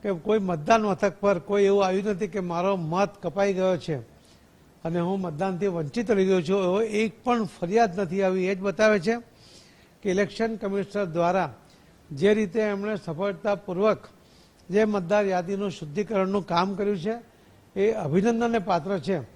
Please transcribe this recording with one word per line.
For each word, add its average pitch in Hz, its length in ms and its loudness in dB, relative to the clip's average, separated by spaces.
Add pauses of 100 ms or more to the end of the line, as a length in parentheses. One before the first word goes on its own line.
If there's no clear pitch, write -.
કે 208 80 -4
કોઈ 208 280 0
મતદાન 185 420 2
મથક 202 380 0
પર 202 200 2
કોઈ 202 240 0
એવું 196 220 4
આવ્યું 190 180 0
નથી 208 240 -2
કે 208 120 -4
મારો 180 380 0
મત 180 320 0 (120)
કપાઈ 196 320 0
ગયો 185 240 2
છે 151 200 -4 (840)
અને 170 160 -2
હું 185 200 -2
મતદાનથી 185 480 -4
વંચિત 175 440 -2
રહી 196 140 4
ગયો 190 160 4
છું, 190 220 0
એવો 185 180 2
એક 214 420 -2
પણ 240 220 0
ફરિયાદ 190 540 0
નથી 190 240 -2
આવી. 185 220 2
એ 196 100 0
જ 185 40 -10
બતાવે 208 400 2
છે 214 160 0 (880)
કે 214 100 -4
ઇલેક્શન 220 440 0
કમિશનર 196 500 -4
દ્વારા 170 480 0 (580)
જે 190 220 4
રીતે 214 260 0
એમણે 208 360 -2
સફળતાપૂર્વક 190 1040 -2 (680)
જે 208 160 4
મતદાર 208 400 0
યાદીનું 190 460 -2
શુદ્ધિકરણનું 190 760 -2
કામ 185 280 0
કર્યું 202 220 0
છે 208 180 -4 (600)
એ 202 160 2
અભિનંદનને 220 680 2
પાત્ર 180 400 -2
છે. 165 180 -2 (180)